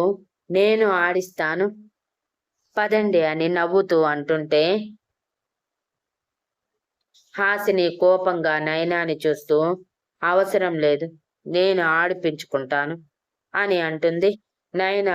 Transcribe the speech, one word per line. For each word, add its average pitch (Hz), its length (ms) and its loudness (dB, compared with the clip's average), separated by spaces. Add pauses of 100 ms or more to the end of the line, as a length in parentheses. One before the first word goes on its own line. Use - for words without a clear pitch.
(500)
"నేను 214 460 2
ఆడిస్తాను, 180 720 -2 (1080)
పదండి" 208 480 2
అని 160 240 0
నవ్వుతూ 175 560 2
అంటుంటే, 151 580 0 (2750)
హాసిని 202 500 0 (120)
కోపంగా 180 600 2
నయనాని 165 580 -2
చూస్తూ, 151 400 -2 (680)
అవసరం 185 540 0
లేదు, 147 280 2 (400)
నేను 180 360 2 (100)
ఆడిపించుకుంటాను 156 1000 -2 (600)
అని 196 260 0
అంటుంది. 165 500 0 (440)
నయన 190 400 -2